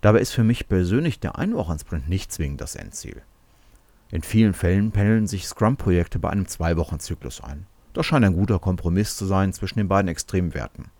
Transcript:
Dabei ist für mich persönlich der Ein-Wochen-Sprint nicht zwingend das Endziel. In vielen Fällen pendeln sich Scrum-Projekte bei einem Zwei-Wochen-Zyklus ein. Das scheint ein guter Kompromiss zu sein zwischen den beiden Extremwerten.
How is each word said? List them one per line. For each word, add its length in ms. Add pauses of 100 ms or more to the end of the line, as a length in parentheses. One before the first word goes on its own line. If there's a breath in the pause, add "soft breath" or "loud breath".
Dabei 180
ist 120
für 120
mich 240
persönlich 520
der 180
Ein-Wochen-Sprint 720
nicht 220
zwingend 300
das 140
Endziel. 460 (920 soft breath)
In 100
vielen 320
Fällen 380
pendeln 360
sich 200
Scrum-Projekte 720
bei 100
einem 180
Zwei-Wochen-Zyklus 960
ein. 240 (280)
Das 120
scheint 200
ein 100
guter 240
Kompromiss 560
zu 100
sein 280
zwischen 260
den 80
beiden 220
Extremwerten. 760 (140)